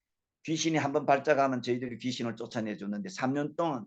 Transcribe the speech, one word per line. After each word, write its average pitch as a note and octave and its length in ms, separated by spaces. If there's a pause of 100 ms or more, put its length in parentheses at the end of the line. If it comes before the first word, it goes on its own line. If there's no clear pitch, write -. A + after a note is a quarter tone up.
(440)
귀신이 D#3+ 340
한번 C#3+ 280
발작하면 C3+ 560
저희들이 A#2+ 380
귀신을 A#2+ 360
쫓아내줬는데 G#2 720
삼 C3 240
년 C#3+ 220
동안 D3 320